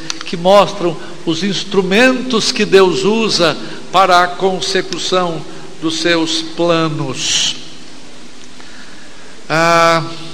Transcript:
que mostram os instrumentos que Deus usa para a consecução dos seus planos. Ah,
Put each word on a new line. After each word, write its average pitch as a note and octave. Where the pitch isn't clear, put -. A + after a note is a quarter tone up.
que F#3
mostram F3
os E3
instrumentos G#3
que G#3+
Deus F3
usa F3+
para F3+
a -
consecução F3+
dos D#3+
seus E3
planos. D#3+
Ah, E3